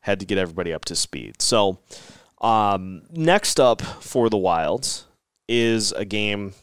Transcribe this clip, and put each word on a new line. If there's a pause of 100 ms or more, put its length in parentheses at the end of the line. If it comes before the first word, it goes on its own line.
had
to
get
everybody
up
to
speed.
So, (640)
um,
next
up
for
the
Wild (420)
is
a
game